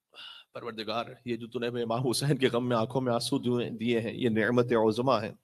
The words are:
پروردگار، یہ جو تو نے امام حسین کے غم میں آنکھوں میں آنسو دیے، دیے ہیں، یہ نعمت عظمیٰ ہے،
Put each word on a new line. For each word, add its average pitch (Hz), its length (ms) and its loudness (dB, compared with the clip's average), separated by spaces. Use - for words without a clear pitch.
پروردگار، 113 520 -6
یہ 117 120 -2
جو 117 100 -10
تو 120 120 -8
نے 117 80 -2
امام 120 400 -2
حسین 131 300 0
کے 123 160 4
غم 123 160 0
میں 123 80 2
آنکھوں 117 240 0
میں 123 120 0
آنسو 120 240 0
دیے، 120 320 -2
دیے 117 300 0
ہیں، 107 140 -4
یہ 120 160 0
نعمت 113 360 4
عظمیٰ 113 560 4
ہے، 107 100 -8